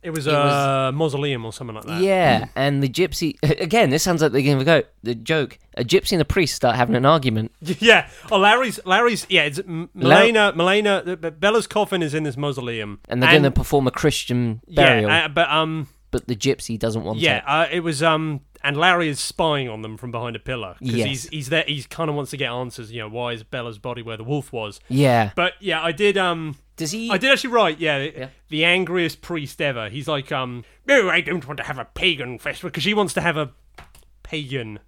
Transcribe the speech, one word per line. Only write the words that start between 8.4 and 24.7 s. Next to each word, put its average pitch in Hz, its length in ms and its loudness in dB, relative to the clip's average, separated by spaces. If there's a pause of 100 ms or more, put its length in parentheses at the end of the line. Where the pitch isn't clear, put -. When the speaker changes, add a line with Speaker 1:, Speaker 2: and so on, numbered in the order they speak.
Speaker 1:
Larry's, 208 460 2
yeah, 175 140 4
it's 147 160 -4
M-, 175 340 -8
Speaker 2:
La- 156 220 6
Speaker 1:
Malena, 214 400 6
Malena, 196 500 2
uh, 180 120 -4
Be-, 165 120 -6
Bella's 196 380 2
coffin 196 340 0
is 151 140 -2
in 156 80 -2
this 143 120 -4
mausoleum. 120 720 -6
Speaker 2:
And 123 140 0
they're 131 80 8
Speaker 1:
And 160 140 8
Speaker 2:
gonna 139 80 4
perform - 340 2
a 123 60 2
Christian 123 760 -2
Speaker 1:
Yeah, 147 220 2
Speaker 2:
burial. 110 240 2
Speaker 1:
uh, 160 160 2
but, 151 240 0
um, 160 360 -2 (220)
Speaker 2:
But - 180 -6
the 120 80 -4
gypsy 113 440 -4
doesn't 110 240 -4
want 110 160 -6
Speaker 1:
yeah, 147 180 4
Speaker 2:
it. - 100 -6
Speaker 1:
uh, 156 240 0
it 170 100 -2
was, 156 200 -4
um, 156 400 0 (220)
and 143 140 -2
Larry 175 300 2
is 143 120 -4
spying 147 500 -2
on 110 140 -10
them 110 140 -12
from 123 140 -12
behind 117 240 -8
a 107 40 -10
pillar. 110 400 -10
'Cause 120 160 -4
Speaker 2:
Yes. 117 120 0
Speaker 1:
he's, 135 220 -6
he's 147 200 -10
there, 160 180 0
he's 143 200 -6
kinda 160 240 -4
wants 143 200 -6
to 143 60 -10
get 127 140 -4
answers, 123 400 -10
you 117 100 -10
know, 107 60 -10
why 120 260 -6
is 110 100 -12
Bella's 117 360 -10
body 120 220 -10
where 113 160 -12
the 110 60 -12
wolf 135 280 -6
was? 107 280 -8 (100)